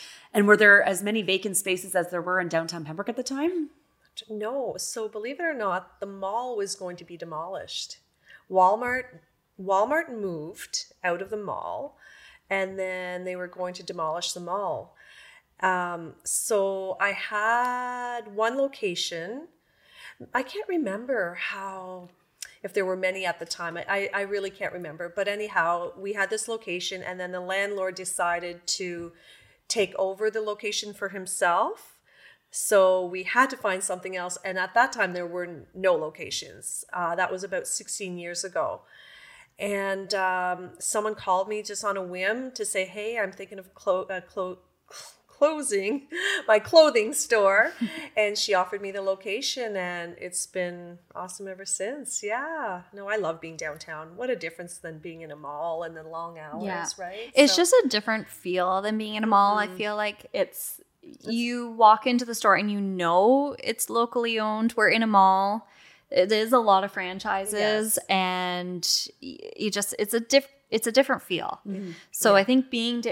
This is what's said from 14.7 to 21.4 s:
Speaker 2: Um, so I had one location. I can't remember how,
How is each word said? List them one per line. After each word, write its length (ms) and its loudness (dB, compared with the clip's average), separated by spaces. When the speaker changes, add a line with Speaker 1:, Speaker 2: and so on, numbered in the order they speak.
Speaker 2:
Um, 520 -2
so 800 0
I 100 2
had 1200 -2
one 220 0
location. 920 -4
I 100 0
can't 240 -10
remember 680 -2
how, 720 -10